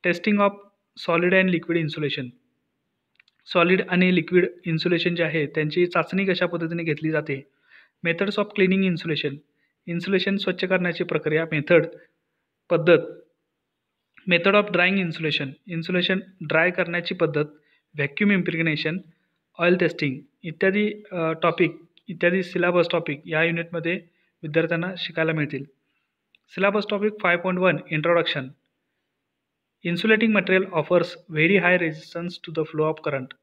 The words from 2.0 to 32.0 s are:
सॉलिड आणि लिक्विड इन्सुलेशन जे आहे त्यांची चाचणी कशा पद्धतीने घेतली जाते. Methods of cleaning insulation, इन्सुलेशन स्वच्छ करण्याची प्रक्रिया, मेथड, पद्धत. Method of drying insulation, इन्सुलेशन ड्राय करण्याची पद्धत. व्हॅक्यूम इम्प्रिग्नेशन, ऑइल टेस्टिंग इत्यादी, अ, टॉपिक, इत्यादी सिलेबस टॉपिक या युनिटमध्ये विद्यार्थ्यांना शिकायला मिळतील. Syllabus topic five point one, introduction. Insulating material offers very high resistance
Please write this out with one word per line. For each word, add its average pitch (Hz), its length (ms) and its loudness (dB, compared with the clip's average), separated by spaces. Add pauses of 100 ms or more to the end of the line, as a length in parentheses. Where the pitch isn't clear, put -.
सॉलिड 180 360 4
आणि 180 340 2
लिक्विड 175 320 4 (180)
इन्सुलेशन 170 500 0
जे 170 80 0
आहे 151 220 0
त्यांची 156 420 0
चाचणी 180 380 0
कशा 180 200 0
पद्धतीने 170 380 -4
घेतली 156 280 -2
जाते. 147 360 -4 (580)
Methods 196 320 0
of 208 80 0
cleaning 190 440 2
insulation, 156 460 -4 (500)
इन्सुलेशन 185 520 -2
स्वच्छ 185 260 -4
करण्याची 180 400 -2
प्रक्रिया, 156 480 -2
मेथड, 156 340 4 (840)
पद्धत. 160 300 6 (1300)
Method 180 260 4
of 202 140 4
drying 180 340 2
insulation, 160 460 -4 (180)
इन्सुलेशन 180 520 -2 (220)
ड्राय 160 300 2
करण्याची 175 420 -4
पद्धत. 151 320 0 (500)
व्हॅक्यूम 147 360 0
इम्प्रिग्नेशन, 165 680 -2 (600)
ऑइल 175 200 4
टेस्टिंग 160 420 -2 (240)
इत्यादी, 202 680 -2
अ, 165 200 -2
टॉपिक, 165 400 0 (360)
इत्यादी 175 360 0
सिलेबस 175 480 0
टॉपिक 151 340 -4
या 160 180 -2
युनिटमध्ये 170 580 -4 (420)
विद्यार्थ्यांना 165 540 -2
शिकायला 165 340 -2
मिळतील. 147 320 -4 (920)
Syllabus 202 260 0 (100)
topic 208 180 0 (120)
five 175 180 2
point 180 240 -2
one, 175 120 4 (140)
introduction. 160 520 0 (1400)
Insulating 220 480 2
material 190 360 2
offers 170 360 2 (240)
very 160 280 4
high 180 220 4
resistance 170 540 -8